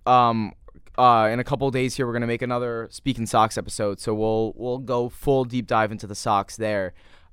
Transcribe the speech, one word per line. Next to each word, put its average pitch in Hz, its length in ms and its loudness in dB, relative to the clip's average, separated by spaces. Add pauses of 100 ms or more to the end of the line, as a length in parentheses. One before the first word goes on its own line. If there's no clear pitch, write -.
um, 117 480 4 (440)
uh, 117 340 6
in 117 80 -2
a 123 40 -6
couple 139 280 -2
days 127 240 -2
here. 131 100 -2
We're 120 80 -6
gonna 120 140 -2
make 117 140 -2
another 120 500 -4
Speaking 113 340 -4
Sox 110 320 2
episode, 101 420 -4
so 113 140 -4
we'll, 110 420 0
we'll 123 240 -6
go 123 300 -2
full 135 360 0
deep 120 220 -4
dive 110 240 0
into 110 140 -12
the 101 100 -12
Sox 101 420 -2
there. 104 360 -4 (400)